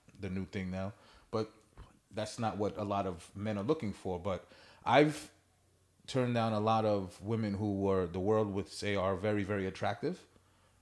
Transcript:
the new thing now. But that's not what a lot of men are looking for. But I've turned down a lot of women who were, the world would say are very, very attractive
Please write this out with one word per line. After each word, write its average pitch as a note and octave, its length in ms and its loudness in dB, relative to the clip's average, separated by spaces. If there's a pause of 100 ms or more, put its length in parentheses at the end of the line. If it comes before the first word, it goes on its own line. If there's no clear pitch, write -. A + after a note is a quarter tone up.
(200)
the F#2+ 100 -6
new F#2 160 -4
thing F#2 260 -6
now. F#2+ 220 -4 (360)
But A2 220 -2 (640)
that's G#2+ 240 -6
not G#2+ 180 -2
what G2+ 220 -2
a G#2+ 40 -2
lot G2+ 220 0
of F2 300 -8
men G#2 240 -4
are G2 40 -2
looking G#2+ 300 0
for. F2+ 260 -6
But F#2 280 -4 (380)
I've C#3+ 440 6 (760)
turned B2 260 0
down A2+ 200 2
a G#2 60 0
lot A2 260 4
of G2+ 360 0
women G#2+ 320 -2
who G2+ 280 0
were, F#2+ 260 4
the F2 120 -4
world G#2 340 4
would F#2+ 140 -2
say G2+ 280 -2
are F#2+ 200 2
very, G#2 280 0
very G2 240 0
attractive G#2 520 -4 (640)